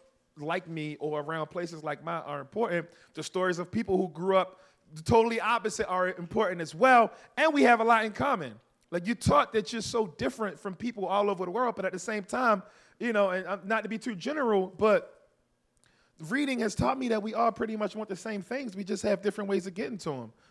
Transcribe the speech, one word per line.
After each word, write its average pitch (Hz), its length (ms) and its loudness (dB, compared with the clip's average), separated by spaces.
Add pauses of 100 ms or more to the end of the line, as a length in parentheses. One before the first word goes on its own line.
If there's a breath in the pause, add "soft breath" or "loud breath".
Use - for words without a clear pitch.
(380)
like 165 300 -6
me 151 320 -6
or 151 200 -4
around 156 280 -6
places 165 340 -8
like 147 220 -6
mine 165 200 -6
are 143 160 -8
important. 175 480 -2 (260 loud breath)
The 156 100 -8
stories 185 340 0
of 175 140 -8
people 202 240 0
who 185 120 0
grew 180 280 0
up 185 240 0 (340 soft breath)
the 156 80 -14
totally 226 360 4
opposite 214 480 -2
are 185 240 0
important 180 520 -2
as 156 120 -10
well, 240 380 6 (240 loud breath)
and 302 160 4
we 277 120 6
have 240 160 8
a 226 40 2
lot 226 220 4
in 214 60 -6
common. 196 420 -2 (360)
Like, 175 160 -4
you're 240 100 0
taught 285 360 4
that 214 180 0
you're 226 120 -4
so 220 240 -2
different 208 520 -4
from 190 160 -8
people 214 300 -6
all 202 240 2
over 185 160 -2
the 175 60 -4
world, 233 260 0
but 190 80 -4
at 185 80 -2
the 185 60 -8
same 208 260 -6
time, 226 380 2 (360 loud breath)
you 233 140 -2
know, 202 180 4
and, 185 160 -4
um, 185 180 -6
not 214 180 0
to 214 80 -8
be 220 80 -6
too 233 160 -6
general, 202 640 0
but - 500 2 (1000 soft breath)
reading 262 300 -2
has 220 140 -2
taught 262 240 2
me 254 100 -2
that 220 140 0
we 214 120 -6
all 233 180 2
pretty 220 240 -4
much 208 200 -4
want 214 120 -6
the 190 80 -8
same 214 240 -8
things. 240 340 -8
We 196 80 -6
just 190 200 -6
have 202 180 0
different 202 300 -4
ways 190 160 0
of 180 80 -10
getting 220 240 -6
to 160 140 -6
'em. 117 200 -10 (180 soft breath)